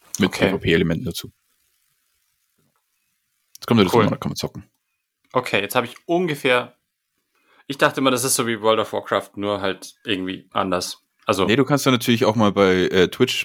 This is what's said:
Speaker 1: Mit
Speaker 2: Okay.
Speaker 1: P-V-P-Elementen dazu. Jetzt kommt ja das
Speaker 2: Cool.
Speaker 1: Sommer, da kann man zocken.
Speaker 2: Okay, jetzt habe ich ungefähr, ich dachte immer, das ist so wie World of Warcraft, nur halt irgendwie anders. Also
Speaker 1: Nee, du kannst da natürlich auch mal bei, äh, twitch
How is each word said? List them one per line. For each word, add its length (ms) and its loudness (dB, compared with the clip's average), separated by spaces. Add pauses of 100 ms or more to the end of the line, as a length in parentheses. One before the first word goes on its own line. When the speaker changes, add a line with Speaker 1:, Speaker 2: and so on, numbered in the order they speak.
(180)
Speaker 1:
Mit 100 2
Speaker 2:
Okay. 200 0
Speaker 1:
P-V-P-Elementen 580 0
dazu. 260 -10 (2250)
Jetzt 100 -16
kommt 120 4
ja 60 8
das 100 -2
Speaker 2:
Cool. 80 6
Speaker 1:
Sommer, 140 0
da 20 -14
kann 100 -8
man 80 -8
zocken. 280 -10 (680)
Speaker 2:
Okay, 260 -2
jetzt 140 -6
habe 120 0
ich 80 -14 (120)
ungefähr, 720 -2 (880)
ich 100 -10
dachte 240 0
immer, 100 2
das 140 -2
ist 100 -2
so 120 0
wie 160 -4
World 180 2
of 140 -6
Warcraft, 420 -4
nur 240 -4
halt 420 -6
irgendwie 500 -6
anders. 520 -4 (220)
Also 180 0
Speaker 1:
Nee, 120 2
du 100 2
kannst 180 0
da 60 2
natürlich 340 2
auch 100 2
mal 160 4
bei, 380 4
äh, 200 4
twitch 360 -2